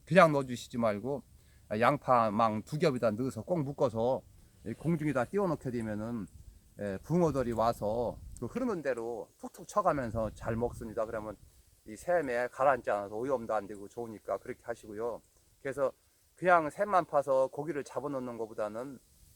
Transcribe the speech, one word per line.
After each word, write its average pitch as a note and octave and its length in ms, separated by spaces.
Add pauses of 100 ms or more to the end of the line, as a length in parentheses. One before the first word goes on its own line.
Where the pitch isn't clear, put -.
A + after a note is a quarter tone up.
그냥 E3 280
넣어주시지 C3 440
말고, A#2 460 (460)
아, G#2+ 100
양파망 A2+ 840
두 - 140
겹에다 B2 340
넣어서 A2+ 320
꼭 F3 200
묶어서 B2+ 580 (440)
이 A2+ 80
공중에다 D3 520
띄워놓게 F3 460
되면은, A2 560 (520)
에, G2+ 180
붕어들이 C#3 560
와서 A2 680 (200)
그 A#2+ 60
흐르는 G#3+ 360
대로 A#2 480 (100)
툭툭 - 300
쳐가면서 A#2+ 680
잘 A2+ 220
먹습니다. A2+ 480
그러면 G#2+ 320 (500)
이 G#2+ 80
샘에 B2 540
가라앉지 C3 420
않아서 G2+ 240
오염도 A#2 380
안 G#2 140
되고 G2+ 200
좋으니까 G#2 500
그렇게 - 260
하시고요. A2 580 (400)
그래서 C3+ 320 (420)
그냥 E3+ 340
샘만 G3 360
파서 C3+ 420
고기를 C#3+ 380
잡아놓는 B2+ 520
것보다는 A2+ 600 (360)